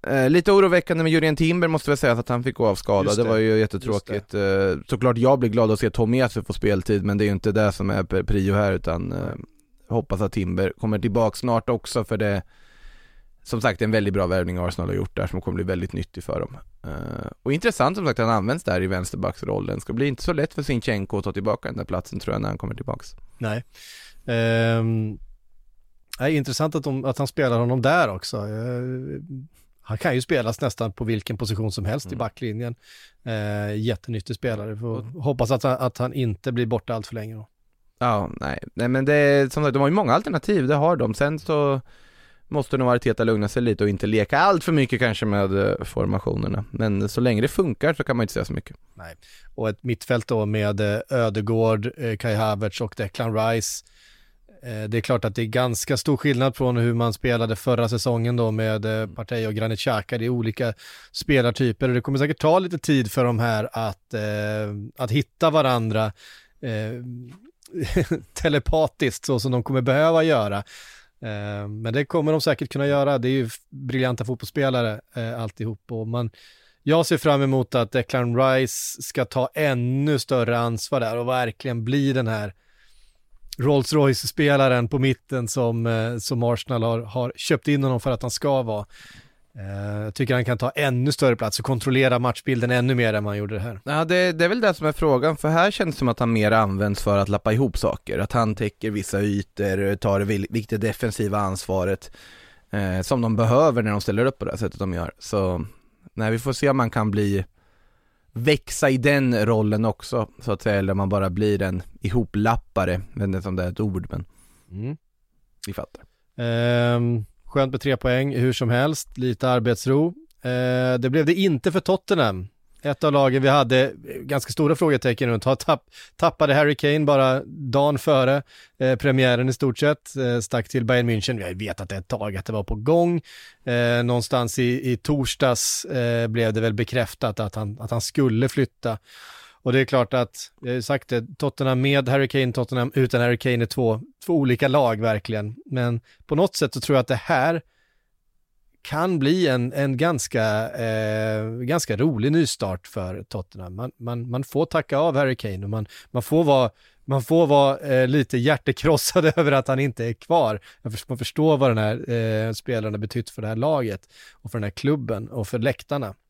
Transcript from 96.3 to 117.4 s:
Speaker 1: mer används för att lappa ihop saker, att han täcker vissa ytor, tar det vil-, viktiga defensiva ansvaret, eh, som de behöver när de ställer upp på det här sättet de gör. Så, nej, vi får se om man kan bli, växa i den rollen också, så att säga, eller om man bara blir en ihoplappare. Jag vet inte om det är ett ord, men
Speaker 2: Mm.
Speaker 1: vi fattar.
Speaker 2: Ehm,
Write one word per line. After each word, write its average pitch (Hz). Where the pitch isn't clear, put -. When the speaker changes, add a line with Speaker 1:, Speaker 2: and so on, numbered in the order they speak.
Speaker 1:
mer 107
används 101
för 101
att 98
lappa 101
ihop 123
saker, -
att 98
han 110
täcker 107
vissa 101
ytor, 101
tar 98
det 101
vil-, 101
viktiga 110
defensiva 104
ansvaret, 95
eh, 95
som 123
de 113
behöver 120
när 107
de 104
ställer 110
upp 135
på -
det -
här -
sättet -
de 95
gör. 85
Så, 95
nej, 110
vi 117
får 131
se 139
om 135
man 117
kan 107
bli, 101
växa 135
i 131
den 123
rollen 110
också, 110
så 113
att 98
säga, 104
eller 98
om 95
man 98
bara 98
blir 101
en 92
ihoplappare. 104
Jag -
vet 95
inte 95
om 92
det 90
är 90
ett -
ord, 95
men 87
Speaker 2:
Mm. 117
Speaker 1:
vi 98
fattar. -
Speaker 2:
Ehm, 120